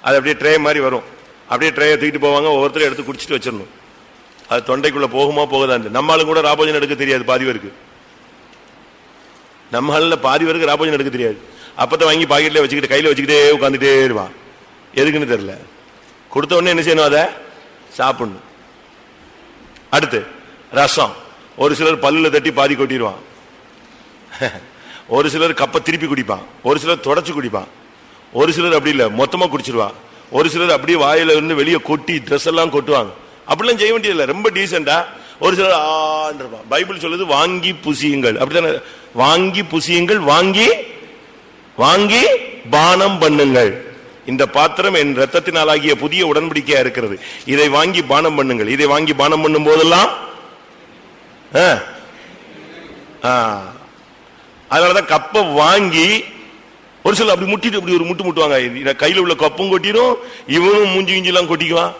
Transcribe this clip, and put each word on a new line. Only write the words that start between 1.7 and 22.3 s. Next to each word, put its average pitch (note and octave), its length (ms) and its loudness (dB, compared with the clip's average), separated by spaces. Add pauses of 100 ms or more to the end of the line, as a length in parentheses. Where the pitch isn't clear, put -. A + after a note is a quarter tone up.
ட்ரேயை D3 260 2
தூக்கிட்டு D3 260 -2
போவாங்க, C#3+ 240 2
ஒவ்வொருத்தரும் C#3+ 420 0
எடுத்து C3 180 -8
குடிச்சிட்டு C#3 300 -6
வச்சிடணும். G#2+ 340 -8 (760)
அது A#2 140 0
தொண்டைக்குள்ள C#3 440 -2
போகுமா D3 380 0
போகுதான்னு. C3 440 -2
நம்ம D3 260 0
ஆளுங்க D#3+ 80 2
கூட D#3+ 180 2
ராபோஜனம் D3+ 380 0
எடுக்க C#3+ 160 -2
தெரியாது C3 280 -2
பாதி B2+ 220 0
பேருக்கு, G#2 260 -6 (2000)
நம்ம C#3+ 280 -2
ஆளுல E3 160 2
பாதி C#3+ 300 0
பேருக்கு D#3+ 220 0
ராபோஜனம் D3 300 0
எடுக்க C3+ 140 -2
தெரியாது. A#2 280 -4 (380)
அப்பத்தை D#3 260 0
வாங்கி D#3+ 220 2
பாக்கெட்ல D3 340 2
வச்சுக்கிட்டு, C#3 320 0
கையில D3+ 180 2
வச்சுக்கிட்டே C#3+ 320 4 (140)
உட்காந்துட்டே C3+ 480 2
இருப்பான், G#2+ 300 -2 (640)
எதுக்குன்னு D3 380 0
தெரியல. G2 200 -6 (760)
கொடுத்த D3 260 -2
உடனே F3 140 2
என்ன E3 140 0
செய்யணும்? D#3 220 2
அதை D3 180 4 (680)
சாப்பிடணும். A#2+ 480 -4 (1500)
அடுத்து C3+ 360 -2 (460)
ரசம், C3+ 440 0 (400)
ஒரு C#3 200 0
சிலர் D#3 240 0
பல்லுல D#3 300 2
தட்டி D3 220 0